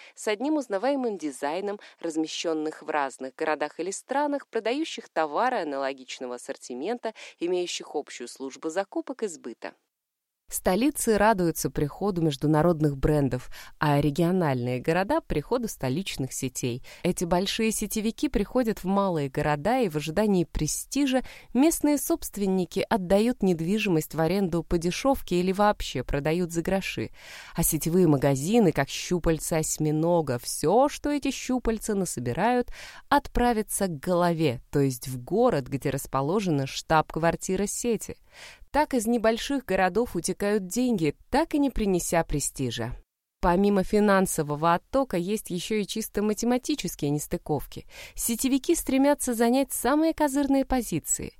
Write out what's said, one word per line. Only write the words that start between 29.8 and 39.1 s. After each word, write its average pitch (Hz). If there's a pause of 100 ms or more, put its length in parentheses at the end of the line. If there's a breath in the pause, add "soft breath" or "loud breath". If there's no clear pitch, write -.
всё, 226
что -
эти 285
щупальца 233
насобирают, 190 (360 loud breath)
отправится 240
к 165
голове, 170
то 143
есть 135
в 127
город, 175
где 135
расположена 143
штаб-квартира 165
сети. - (540 loud breath)
Так 294
из 220
небольших 233